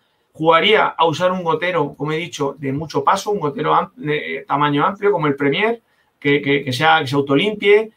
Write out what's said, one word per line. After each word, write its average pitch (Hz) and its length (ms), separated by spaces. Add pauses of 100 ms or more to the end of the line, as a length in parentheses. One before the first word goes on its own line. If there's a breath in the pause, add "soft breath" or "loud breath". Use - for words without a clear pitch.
(320)
jugaría 165 540
a - 180
usar 165 260
un 185 140
gotero, 160 500
como 147 180
he 156 40
dicho, 147 420
de 135 140
mucho 143 320
paso, 190 260
un 208 80
gotero 156 360
am-, 170 200
de, 151 420
eh, - 100
tamaño 143 380
amplio, 202 280
como 156 160
el 139 80
Premier, 185 440 (380)
que, 143 240
que, 139 220
que 127 80
sea, 160 280
que 147 60
se 123 80
autolimpie, 202 840